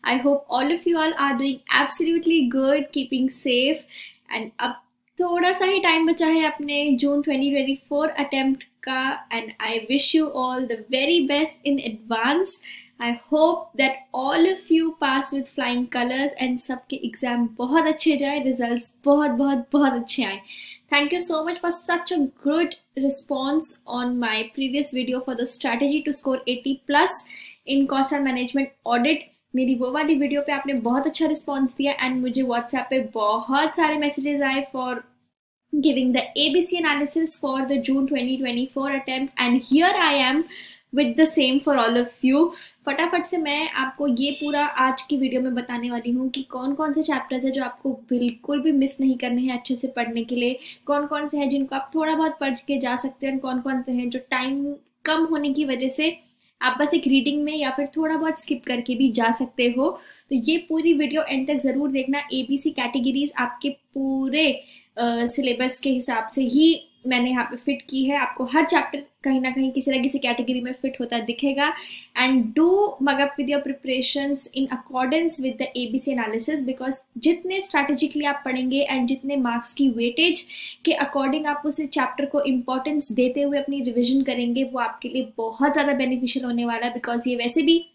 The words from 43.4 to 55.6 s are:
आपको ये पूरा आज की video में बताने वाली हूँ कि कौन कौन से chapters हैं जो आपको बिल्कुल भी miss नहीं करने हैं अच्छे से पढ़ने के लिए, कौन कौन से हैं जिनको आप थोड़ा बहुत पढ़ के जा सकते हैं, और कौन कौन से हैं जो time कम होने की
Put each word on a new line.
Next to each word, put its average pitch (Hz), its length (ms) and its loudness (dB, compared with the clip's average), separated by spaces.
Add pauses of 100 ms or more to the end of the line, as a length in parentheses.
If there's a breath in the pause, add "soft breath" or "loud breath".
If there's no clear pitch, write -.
आपको 269 380 -2
ये 262 240 2
पूरा 294 340 0
आज 262 360 0
की 294 160 -2
video 254 240 0
में 254 140 -2
बताने 240 360 -4
वाली 240 200 -4
हूँ 254 180 0
कि 269 140 -6
कौन 262 300 -6
कौन 302 200 -2
से 311 80 0
chapters 262 420 -2
हैं 262 80 0
जो 269 120 -4
आपको 254 280 -6 (180)
बिल्कुल 247 520 -2
भी 311 100 2
miss 277 280 2
नहीं 262 180 2
करने 247 240 -2
हैं 254 160 -2
अच्छे 247 180 -4
से 247 120 -6
पढ़ने 233 360 -4
के 240 120 -4
लिए, 247 220 0 (280 loud breath)
कौन 294 220 0
कौन 294 200 -4
से 294 100 -4
हैं 277 120 0
जिनको 277 260 -2
आप - 200 -6
थोड़ा 311 200 2
बहुत 320 240 0
पढ़ 269 160 -2 (120)
के 277 100 0
जा 247 180 -2
सकते 269 320 -6
हैं, 269 60 -2
और 269 60 -2
कौन 254 220 -4
कौन 262 200 -2
से 254 100 -6
हैं 247 180 -2
जो 254 100 -6
time 269 560 -2 (300)
कम 320 200 4
होने 294 280 0
की 302 120 0